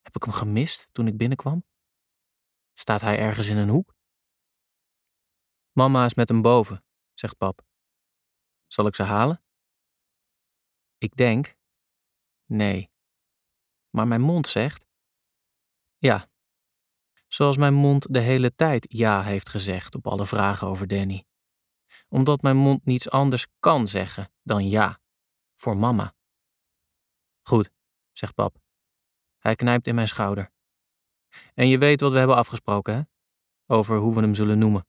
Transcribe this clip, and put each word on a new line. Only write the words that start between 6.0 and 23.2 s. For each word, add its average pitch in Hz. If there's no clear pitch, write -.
is 120
met 120
hem 113
boven," 113
zegt -
pap. 95
"Zal 104
ik 101
ze 98
halen?" 110
Ik -
denk, 123
"Nee." 101
Maar 110
mijn 117
mond 160
zegt, -
"Ja." 113
Zoals 143
mijn 143
mond 139
de 127
hele 123
tijd 147
ja 107
heeft 101
gezegd 95
op -
alle 98
vragen 98
over 95
Danny. 98
Omdat 139
mijn 135
mond 139
niets 123
anders 135